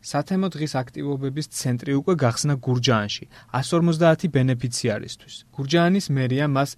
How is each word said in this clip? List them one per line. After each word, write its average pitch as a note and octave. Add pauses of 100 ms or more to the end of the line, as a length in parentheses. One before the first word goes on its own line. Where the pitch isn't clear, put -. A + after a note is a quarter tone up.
სათემო F#3+
დღის D3+
აქტივობების C#3
ცენტრი B2
უკვე F3+ (100)
გახსნა C#3+
გურჯაანში, A#2+ (280)
ას C3
ორმოცდაათი E3
ბენეფიციარისთვის. A#2+ (180)
გურჯაანის E3+
მერია C3+
მას C#3